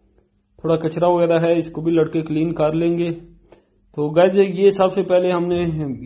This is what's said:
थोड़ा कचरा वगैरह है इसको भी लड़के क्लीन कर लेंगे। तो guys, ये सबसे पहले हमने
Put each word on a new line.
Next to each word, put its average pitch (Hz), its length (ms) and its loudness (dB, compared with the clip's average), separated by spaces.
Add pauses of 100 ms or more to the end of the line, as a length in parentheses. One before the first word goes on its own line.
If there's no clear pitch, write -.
(580)
थोड़ा 160 180 0
कचरा 165 320 -2
वगैरह 170 320 2
है 170 180 2
इसको 156 240 -6
भी 165 80 -2
लड़के 160 320 0
क्लीन 156 300 -2
कर 156 220 -2
लेंगे। 170 360 -2
तो - 1000 -12
guys, 180 240 4
ये 196 380 4
सबसे 190 300 0
पहले 180 280 2
हमने 175 280 -2 (480)